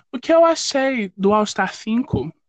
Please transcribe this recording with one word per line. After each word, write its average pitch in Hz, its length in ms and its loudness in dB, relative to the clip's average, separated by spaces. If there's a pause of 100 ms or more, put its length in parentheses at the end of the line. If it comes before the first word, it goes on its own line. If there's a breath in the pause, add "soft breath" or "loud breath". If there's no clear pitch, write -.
(120)
O 254 60 -8
que - 140 -2
eu 330 120 6
achei 269 720 -2
do 196 160 2
All 214 140 2
Star - 280 -4
cinco, 220 580 -4 (160)